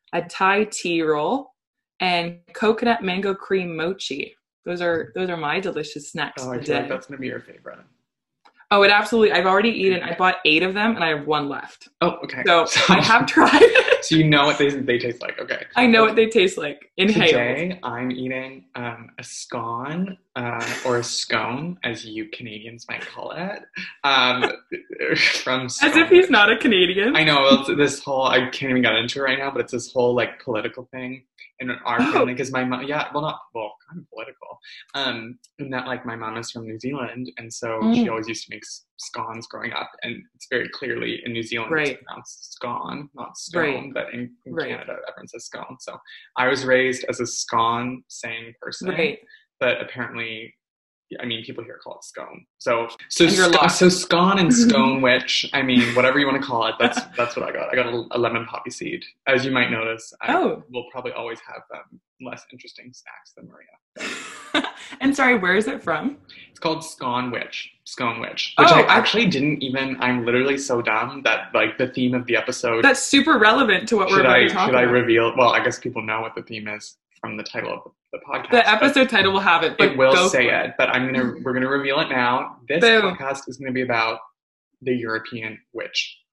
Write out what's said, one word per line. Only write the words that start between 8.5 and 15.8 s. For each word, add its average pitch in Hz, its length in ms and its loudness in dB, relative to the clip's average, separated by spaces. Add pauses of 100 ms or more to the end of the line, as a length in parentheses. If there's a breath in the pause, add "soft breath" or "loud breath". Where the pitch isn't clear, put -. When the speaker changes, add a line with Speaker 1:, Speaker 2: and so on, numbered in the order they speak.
Speaker 1:
Oh, 202 120 6
it 196 80 8
absolutely, 208 420 4
I've 180 140 2
already 202 240 4
eaten, 190 320 0
I 170 60 -8
Speaker 2:
Okay. 165 100 -6
Speaker 1:
bought 185 260 4
eight 156 180 4
of 185 120 0
them 214 200 0
and - 80 -4
I 165 60 0
have 147 180 -4
one 147 220 0
left. - 400 -12 (140)
Speaker 2:
Oh, 175 220 0
okay. - 220 -10
Speaker 1:
So 170 180 6
Speaker 2:
<laughs> - 20 -2
So - 260 4
Speaker 1:
I 196 100 6
have 233 240 4
tried 302 360 6
it. - 420 6
Speaker 2:
So 160 100 0
you 156 140 6
know 147 160 6
what 147 140 2
they, 143 100 4
they 123 300 0
taste 123 240 -6
like, - 180 -10
okay. - 240 -8 (100)
Speaker 1:
I 247 120 4